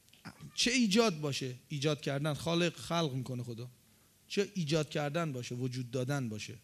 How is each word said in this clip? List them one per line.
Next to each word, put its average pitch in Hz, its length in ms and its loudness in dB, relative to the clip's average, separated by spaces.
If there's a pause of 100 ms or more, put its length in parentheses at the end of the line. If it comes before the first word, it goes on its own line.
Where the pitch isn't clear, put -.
(560)
چه - 160 2
ایجاد 220 500 6
باشه، 131 340 -2 (140)
ایجاد 147 320 0
کردن، 143 320 0
خالق 170 420 2
خلق 170 380 0
می‌کنه 123 300 -4
خدا، 120 260 -10 (580)
چه - 260 0
ایجاد 156 360 2
کردن 151 440 -2
باشه، 123 220 -6
وجود 123 360 -4
دادن 131 380 0
باشه، 107 340 -8